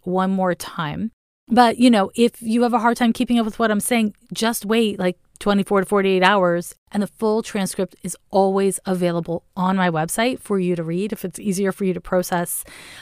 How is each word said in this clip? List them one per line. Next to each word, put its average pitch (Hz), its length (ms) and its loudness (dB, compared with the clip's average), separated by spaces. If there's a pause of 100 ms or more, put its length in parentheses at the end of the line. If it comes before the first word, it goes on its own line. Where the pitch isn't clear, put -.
one 185 300 0
more 185 240 0
time. 170 560 -8 (340)
But, 240 320 4
you 247 120 6
know, 202 260 4
if 233 260 0
you 233 200 0
have 240 120 2
a 226 60 2
hard 233 160 2
time 233 160 2
keeping 240 260 0
up 226 60 2
with 220 160 -6
what 220 100 2
I'm 208 80 0
saying, 220 380 0 (160)
just 226 340 -4
wait, 214 320 0
like, 185 180 0 (220)
twenty-four 202 440 0
to 175 40 -4
forty-eight 190 380 2
hours, 180 500 2 (160)
and 208 140 -2
the - 20 -4
full 220 380 -2
transcript 190 580 -4
is 180 140 -10 (140)
always 196 540 2
available 175 600 -2 (120)
on 190 200 0
my 180 140 2
website 170 500 -2
for 202 180 -2
you 180 160 0
to 165 80 -4
read 180 300 -4
if - 120 -10
it's 180 140 -10
easier 196 320 -2
for 202 140 -6
you 185 100 0
to 175 60 -6
process, 180 640 -2 (380)